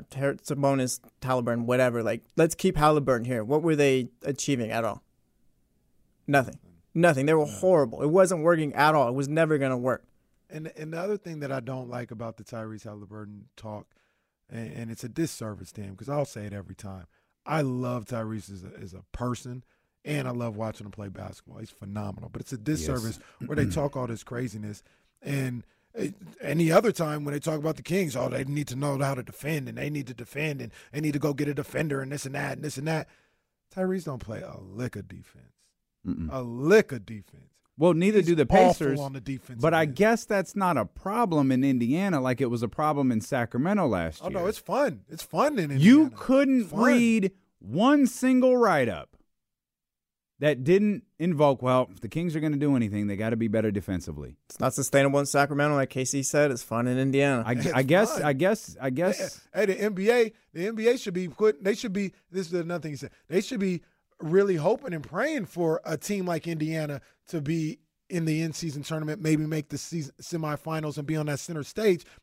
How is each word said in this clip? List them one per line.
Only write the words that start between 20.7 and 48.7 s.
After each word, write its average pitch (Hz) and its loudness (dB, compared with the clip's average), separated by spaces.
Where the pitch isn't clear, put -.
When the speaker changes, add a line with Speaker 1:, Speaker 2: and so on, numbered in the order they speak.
Speaker 2:
him 101 -14
play 101 -12
basketball. 95 -14
He's 110 -14
phenomenal. 101 -10
But - -10
it's - -14
a 127 -6
disservice 123 -4
Speaker 3:
Yes. 127 -10
Speaker 2:
where 147 -6
they 147 2
talk 143 -2
all 127 -4
this 113 -8
craziness. 107 -8
And, 131 -4
uh, 202 -2
any 160 2
other 208 6
time 151 -2
when 143 -4
they 147 -4
talk 156 -2
about 156 -2
the 123 -12
Kings, 160 -2
"Oh, 127 0
they 123 -4
need 143 -4
to 123 -8
know 139 -2
how 139 -2
to 123 -6
defend, 139 -6
and 113 -12
they 139 -6
need 143 -6
to 123 -12
defend, 139 -8
and 117 -12
they 160 -8
need 151 0
to 143 -2
go 143 0
get 143 -4
a 143 -2
defender, 139 -4
and 135 -8
this 143 -8
and 135 -8
that, 139 -6
and 131 -12
this 151 -8
and 143 -6
that." 160 -2
Tyrese 185 -2
don't 135 -8
play 110 -10
a - -14
lick 101 -8
of - -12
defense. - -20
Speaker 3:
Mm-mm. 85 -4
Speaker 2:
A 131 -6
lick 135 4
of 110 -10
defense. - -16
Speaker 3:
Well, 170 6
neither 196 4
Speaker 2:
He's 175 6
Speaker 3:
do 175 6
the 147 4
Speaker 2:
awful 185 8
Speaker 3:
Pacers, 143 0
Speaker 2:
on 139 -8
the 135 -12
defensive 123 -10
Speaker 3:
but 160 4
I 160 4
Speaker 2:
end. 147 -2
Speaker 3:
guess 220 4
that's 196 -2
not 180 2
a 107 0
problem 180 0
in 127 2
Indiana 139 2
like 127 0
it 131 2
was 117 -2
a 117 0
problem 143 0
in 110 0
Sacramento 147 0
last 85 -2
Speaker 2:
Oh, 180 -6
Speaker 3:
year. - -4
Speaker 2:
no, 175 -2
it's 214 -4
fun. 190 -2
It's 160 -14
fun 254 0
in 156 0
Speaker 3:
You 262 10
Speaker 2:
Indiana. 254 0
Speaker 3:
couldn't 269 4
Speaker 2:
It's 180 -6
fun. 208 0
Speaker 3:
read 233 4
one 240 4
single 254 4
write-up 135 2